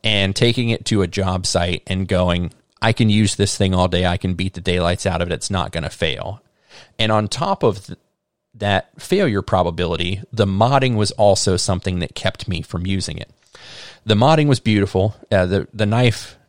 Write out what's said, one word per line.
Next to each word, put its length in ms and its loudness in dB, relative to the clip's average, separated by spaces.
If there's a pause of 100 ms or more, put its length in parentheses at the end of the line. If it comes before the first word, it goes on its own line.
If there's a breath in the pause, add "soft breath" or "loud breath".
and 320 2
taking 340 2
it 160 -2
to 160 2
a 60 2
job 400 -2
site 400 -2
and 220 -4
going, 440 0 (300)
"I 100 2
can 160 2
use 280 2
this 200 0
thing 160 0
all 140 2
day. 180 0
I 120 0
can 180 -4
beat 200 -4
the 60 -12
daylights 460 -2
out 160 -2
of 80 -4
it. 20 -2
It's 180 -6
not 200 -4
gonna 180 -6
fail." 540 -6 (560 loud breath)
And 140 0
on 160 0
top 340 -4
of 240 0
th-, 120 -16 (580)
that 340 -2 (100)
failure 420 0
probability, 800 -2 (120)
the 120 2
modding 520 2
was 160 0
also 440 4
something 440 -2
that 160 -8
kept 320 -4
me 140 -4
from 220 -8
using 320 -4
it. 140 -12 (760 loud breath)
The 120 4
modding 320 4
was 120 2
beautiful. 540 2 (160)
Uh, 160 4
the, 260 0
the 140 -2
knife 500 0 (120)